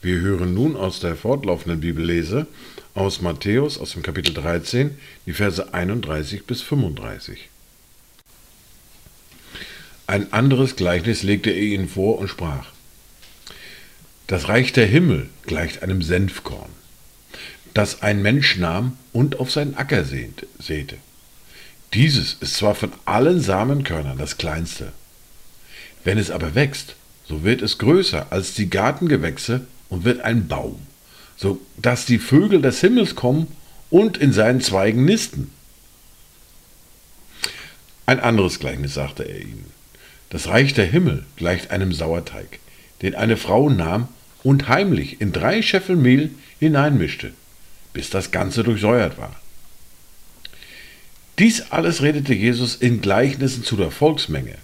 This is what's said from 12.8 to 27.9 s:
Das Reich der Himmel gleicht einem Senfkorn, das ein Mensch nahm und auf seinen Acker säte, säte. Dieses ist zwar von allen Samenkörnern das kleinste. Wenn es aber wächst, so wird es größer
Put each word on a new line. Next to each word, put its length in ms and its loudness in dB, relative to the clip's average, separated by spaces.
Das 220 -4
Reich 240 2
der 140 6
Himmel 420 4
gleicht 400 -6
einem 200 -2
Senfkorn, 680 -4
das 260 0
ein 220 0
Mensch 340 2
nahm 400 -2
und 260 2
auf 140 -4
seinen 240 -2
Acker 280 0
säte, 420 -10
säte. 380 -8
Dieses 480 2
ist 140 -8
zwar 200 2
von 180 -6
allen 380 4
Samenkörnern 760 -2
das 220 -8
kleinste. 540 -6
Wenn 120 2
es 140 -2
aber 240 -6
wächst, 400 -2
so 160 -6
wird 160 2
es 160 -4
größer 560 2